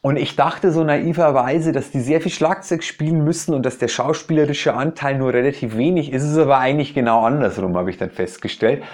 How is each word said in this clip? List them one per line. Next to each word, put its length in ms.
Und 140
ich 220
dachte 340
so 140
naiverweise, 880
dass 180
die 80
sehr 220
viel 100
Schlagzeug 520
spielen 420
müssen 280
und 120
dass 140
der 100
schauspielerische 840
Anteil 440
nur 160
relativ 420
wenig 380
ist. 100
Es 80
ist 60
aber 200
eigentlich 360
genau 320
andersrum, 500
habe 140
ich 80
dann 120
festgestellt. 720